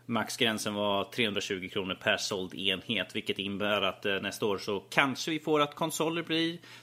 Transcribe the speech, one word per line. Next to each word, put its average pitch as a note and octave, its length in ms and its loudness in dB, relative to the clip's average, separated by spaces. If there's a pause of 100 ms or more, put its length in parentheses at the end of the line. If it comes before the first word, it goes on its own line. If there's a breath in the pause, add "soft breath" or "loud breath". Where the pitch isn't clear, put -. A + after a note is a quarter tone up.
(120)
Maxgränsen A2 600 2
var G2+ 300 2
trehundratjugo G2+ 640 -2
kronor F#2+ 260 -2
per G#2 220 2
såld F#2 380 -4
enhet, F#2+ 640 -2
vilket G#2 220 -2
innebär G2+ 440 0
att, F#2+ 240 -2
eh, G2 140 2
nästa G2+ 260 -2
år G2 120 0
så G2 220 -4 (100)
kanske C#3 400 2
vi D#3+ 100 -2
får D3+ 200 2
att D3 140 2
konsoler E3 480 -2
blir E3 360 0 (240 loud breath)